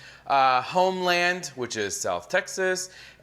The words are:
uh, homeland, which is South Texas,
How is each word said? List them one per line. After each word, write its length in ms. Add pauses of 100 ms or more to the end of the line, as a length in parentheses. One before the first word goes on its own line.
(260)
uh, 360
homeland, 920
which 220
is 220
South 300
Texas, 640 (320)